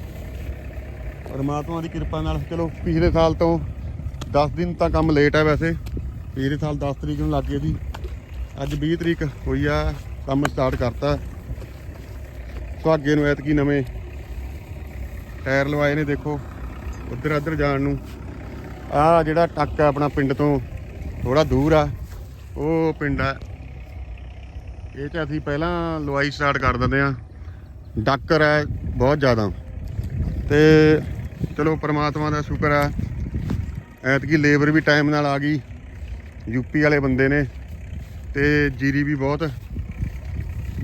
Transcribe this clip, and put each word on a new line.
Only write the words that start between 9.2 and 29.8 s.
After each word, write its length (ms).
ਹੋਈ 200
ਆ, 280
ਕੰਮ 180
ਸਟਾਰਟ 300
ਕਰਤਾ। 420
ਸੁਹਾਗੇ 320
ਨੂੰ 120
ਐਤਕੀ 260
ਨਵੇਂ 300
ਟਾਇਰ 240
ਲਵਾਏ 260
ਨੇ, 100
ਦੇਖੋ, 340
ਉੱਧਰ 260
ਇੱਧਰ 180
ਜਾਣ 260
ਨੂੰ। 180
ਆਹ 320
ਜਿਹੜਾ 220
ਟੱਕ 340
ਆ 80
ਆਪਣਾ 200
ਪਿੰਡ 240
ਤੋਂ 260
ਥੋੜ੍ਹਾ 220
ਦੂਰ 280
ਆ, 160
ਉਹ 360
ਪਿੰਡ 280
ਆ। 140
ਇਹ 120
'ਚ 140
ਅਸੀਂ 180
ਪਹਿਲਾਂ 600
ਲਵਾਈ 300
ਸਟਾਰਟ 280
ਕਰ 180
ਦਿੰਦੇ 240
ਆ। 140
ਡਾਕਰ 440
ਹੈ 220
ਬਹੁਤ 320
ਜ਼ਿਆਦਾ। 320